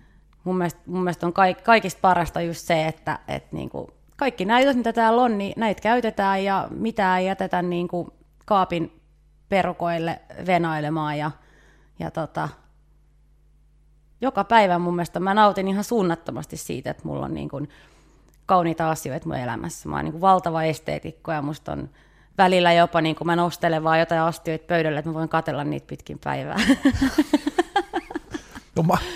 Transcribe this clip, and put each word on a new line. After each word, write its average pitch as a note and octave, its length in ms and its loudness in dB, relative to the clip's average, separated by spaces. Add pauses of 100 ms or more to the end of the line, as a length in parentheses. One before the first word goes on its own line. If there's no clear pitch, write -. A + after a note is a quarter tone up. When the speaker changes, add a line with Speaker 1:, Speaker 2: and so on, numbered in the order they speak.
(440)
Speaker 1:
Mun F#3 140 -2
mielestä, F3 280 -4
mun F3+ 180 -4
mielestä F3 240 -2
on F3 60 -2
kaik-, F#3 300 2
kaikista A3 380 2
parasta F3 400 2
just E3+ 180 -6
se, D#3+ 280 0
että, - 400 -6
että - 280 -10
niinku - 340 -10 (280)
kaikki B3 280 -2
nämä A#3 140 4
jutut, C4+ 160 4
mitä A3+ 180 0
täällä A3+ 280 4
on, A#3+ 160 2
niin G3+ 200 -4
näitä G#3+ 240 -2
käytetään G#3 600 0
ja G3 280 0
mitään F#3+ 480 0
ei F#3 60 0
jätetä F#3 360 -2
niinku F3 520 -4 (320)
kaapin F3+ 560 0 (480)
perukoille E3+ 680 -2 (280)
venailemaan. D#3 680 0
Ja, D3+ 140 -4 (680)
ja E3 120 -8
tota, D#3 380 -6 (1700)
joka G3+ 220 0
päivä G3 360 6
mun F3 160 0
mielestä F3 240 -4
mä F#3+ 140 0
nautin G3 340 4
ihan G3 160 -2
suunnattomasti E3+ 720 -2
siitä, - 340 -8
että - 140 -12
mulla C#3+ 200 -6
on C3+ 80 -8
niinku C#3+ 280 -8 (840)
kauniita E3+ 440 2
asioita C#3+ 380 -6
mun C#3+ 100 -6
elämässä. A#2+ 520 -8
Mä D3 60 -6
oon C#3+ 100 -4
niinku D#3+ 160 -8
valtava F3+ 420 2
esteetikko D#3 680 -6
ja D3+ 100 -4
musta D3 300 -8
on C#3 180 -8 (500)
välillä F3+ 340 6
jopa, E3+ 280 4
niinku D#3 220 -2
mä E3+ 120 2
nostelen E3 480 0
vaan D#3+ 160 4
jotain E3 220 2
astioita D#3+ 460 -4
pöydälle, D#3 320 0
että D#3 100 -6
mä D#3 40 -4
voin D#3+ 160 -4
katsella D3 340 -2
niitä C#3+ 240 -6
pitkin C#3+ 360 -14
päivää. C#3+ 420 -4
<laughs> G3+ 40 0 (2000)
Speaker 2:
No E3 80 2
ma-, F3 180 4 (140)